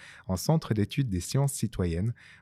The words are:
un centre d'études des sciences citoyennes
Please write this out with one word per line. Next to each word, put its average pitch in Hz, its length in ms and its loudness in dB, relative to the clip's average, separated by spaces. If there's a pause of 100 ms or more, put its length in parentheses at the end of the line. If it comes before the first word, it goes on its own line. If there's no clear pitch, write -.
(280)
un 92 100 0
centre - 360 2
d'études 107 360 2
des 92 100 0
sciences 135 340 0
citoyennes 95 600 0 (280)